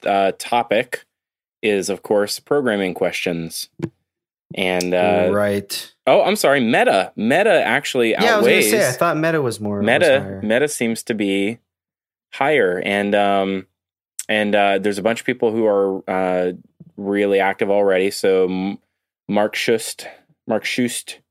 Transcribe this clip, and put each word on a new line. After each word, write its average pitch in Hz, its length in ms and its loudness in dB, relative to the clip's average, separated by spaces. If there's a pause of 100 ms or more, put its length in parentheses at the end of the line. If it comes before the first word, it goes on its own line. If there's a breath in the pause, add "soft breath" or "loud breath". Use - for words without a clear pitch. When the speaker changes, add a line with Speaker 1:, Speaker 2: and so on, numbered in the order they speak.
Speaker 1:
uh, 98 340 2
topic - 680 -2 (560)
is, 98 260 0
of 95 140 -6
course, 104 360 0
programming 107 540 0
questions. 85 760 -6 (840)
And, 90 400 -2
uh, 90 380 2
Speaker 2:
Right. 101 600 -4 (140)
Speaker 1:
oh, 165 160 4
I'm 208 140 0
sorry, 143 240 2
Meta. 120 560 0
Meta 151 340 2 (160)
actually 120 460 0
Speaker 2:
Yeah, 220 240 2
I - 20 2
was 156 80 2
gonna - 160 4
say, 220 140 2
I 208 40 2
Speaker 1:
outweighs 131 160 0
Speaker 2:
thought 170 200 0
Meta 156 260 0
was 110 180 -4
more, 104 180 -4
was 104 80 -2
Speaker 1:
Meta, 139 340 4
Speaker 2:
higher. 95 200 -8
Speaker 1:
Meta 117 280 0
seems 113 340 -4
to 120 120 -4
be 101 440 -2 (760)
higher, 120 540 2
and, 101 300 0
um, 98 500 0 (600)
and, 107 260 0
uh, 101 240 2
there's 98 200 -2
a 90 40 -6
bunch 113 160 0
of - 80 -12
people 123 240 0
who 110 160 0
are, 98 420 0
uh, 92 440 -2 (440)
really 101 440 0
active 98 300 0
already. 98 420 2
So 95 320 2
M-, 95 340 -4 (500)
Mark 104 280 0
Schust, - 500 -4 (400 loud breath)
Mark 110 180 -2
Schust - 540 -6 (120)